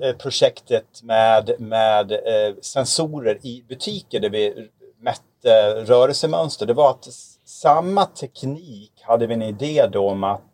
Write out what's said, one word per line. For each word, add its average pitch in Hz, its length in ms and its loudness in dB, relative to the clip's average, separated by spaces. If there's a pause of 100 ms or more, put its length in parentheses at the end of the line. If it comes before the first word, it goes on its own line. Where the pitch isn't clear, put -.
eh, 131 120 -2
projektet - 880 -4
med, 110 580 2
med, 110 520 0
eh, 107 500 -2
sensorer 135 800 -4
i 123 260 -16
butiker 127 520 -10
där 104 100 -2
vi 107 380 -4 (320)
mätte 110 760 2 (100)
rörelsemönster, 147 840 2
det 120 80 0
var 143 160 6
att - 160 -6
s-, - 380 -20
samma 175 600 0
teknik 135 880 -12 (100)
hade 117 240 0
vi 117 80 -6
en 113 80 -4
idé 123 500 0
då 98 160 0
om 98 160 -4
att 98 180 -4 (120)